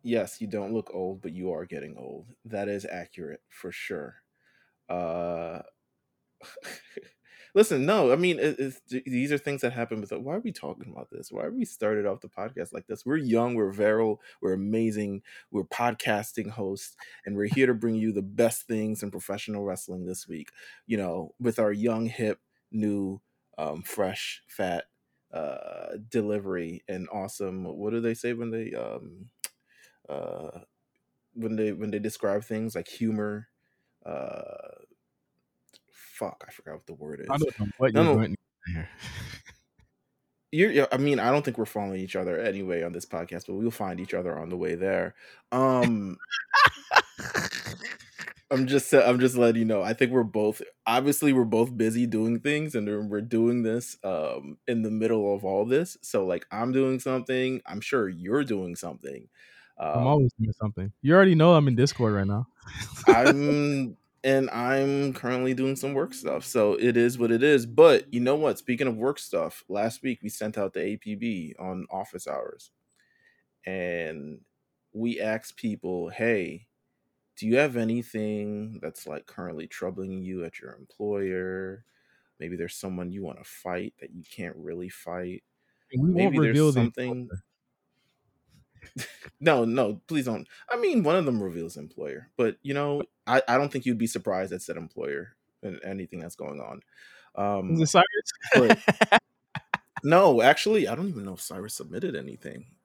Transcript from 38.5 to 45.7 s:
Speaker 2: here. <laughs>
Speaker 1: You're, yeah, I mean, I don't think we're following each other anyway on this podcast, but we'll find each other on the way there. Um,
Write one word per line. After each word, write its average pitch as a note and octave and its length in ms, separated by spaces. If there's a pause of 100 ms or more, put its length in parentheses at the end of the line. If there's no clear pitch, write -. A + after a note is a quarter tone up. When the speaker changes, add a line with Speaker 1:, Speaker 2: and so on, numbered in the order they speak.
Speaker 2:
here. E2+ 280
<laughs> - 40 (1500)
Speaker 1:
You're, F#3 180
yeah, C#3 220
I C3 60
mean, C#3 200
I B2 140
don't C#3+ 120
think A#2+ 140
we're A2 60
following G2 360
each F#2+ 140
other F2+ 240
anyway F#2+ 460
on E2+ 80
this E2+ 140
podcast, E2+ 400
but G2 80
we'll A2 180
find F#2 260
each F#2 160
other F2+ 240
on E2 120
the F2+ 60
way E2+ 180
there. F#2 400 (360)
Um, A#2+ 640 (1040)